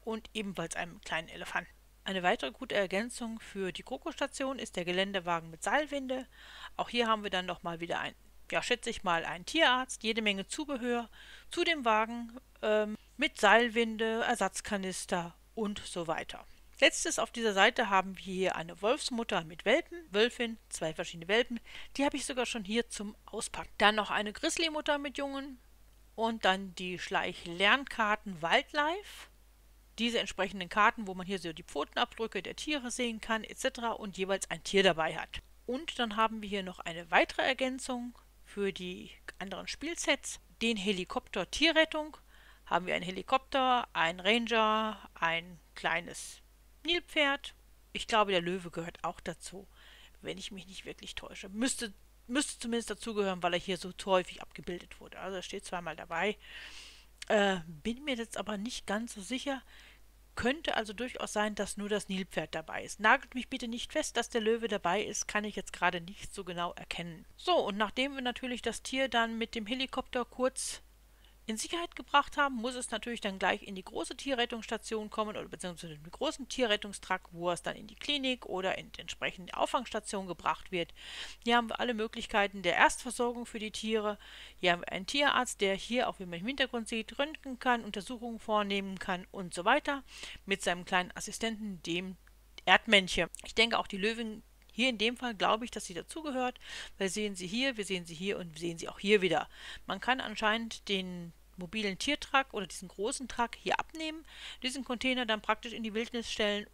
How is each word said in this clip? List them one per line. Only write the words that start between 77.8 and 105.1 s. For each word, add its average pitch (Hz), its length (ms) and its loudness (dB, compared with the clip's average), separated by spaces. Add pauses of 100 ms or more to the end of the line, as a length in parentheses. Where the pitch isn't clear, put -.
die - 100 -16
Klinik 262 500 0
oder 185 320 0
in - 140 -12
die - 80 -12
entsprechende - 560 -6
Auffangstation 220 720 0
gebracht - 460 -2
wird. 170 220 -2 (500)
Hier 233 120 6
haben 233 120 4
wir - 120 -4
alle 240 120 0
Möglichkeiten 208 720 0
der 175 140 4
Erstversorgung 240 680 2
für - 120 -10
die 214 140 -6
Tiere. 214 440 0 (440)
Hier 180 120 6
haben 175 100 2
wir - 100 -8
einen 190 140 -4
Tierarzt, 277 540 2
der 196 140 4
hier, 233 340 0
auch - 120 -6
wie 185 60 -8
man 170 140 -6
im 190 60 -6
Hintergrund 247 420 -2
sieht, 220 300 -6
röntgen 277 400 -4
kann, 240 260 2
Untersuchungen 226 540 -8
vornehmen 196 600 0
kann 185 340 -4
und 180 200 -8
so 175 120 -4
weiter 277 380 4 (440)
mit 196 160 0
seinem 175 220 0
kleinen 180 300 2
Assistenten, 208 680 -6
dem 180 340 -4 (480)
Erdmännchen. 190 640 6 (160)
Ich - 100 -14
denke 226 240 4
auch - 80 0
die - 100 -8
Löwin 220 460 -4 (300)
hier 240 160 2
in 233 100 0
dem 226 180 2
Fall, 240 180 -4
glaube 190 300 4
ich, 233 60 -6
dass - 140 -6
sie 185 100 -10
dazugehört, 254 640 -4 (400)
weil 196 100 2
sehen 208 260 -2
Sie 180 120 -8
hier, 240 300 0
wir 214 80 -4
sehen 185 220 -4
sie 170 80 -12
hier 185 240 -2
und 170 160 -10
wir 156 60 -12
sehen 170 180 -2
sie 170 100 -8
auch - 100 -10
hier 202 220 6
wieder. 165 280 4 (380)
Man 190 140 -2
kann 262 200 2
anscheinend 220 680 0
den 180 440 -2 (240)
mobilen 190 420 -4
Tiertruck - 560 0
oder 196 120 -4
diesen - 220 -12
großen 226 400 -4
Truck - 280 0
hier - 220 0
abnehmen, 320 460 -4 (380)
diesen 254 220 -2
Container 254 420 0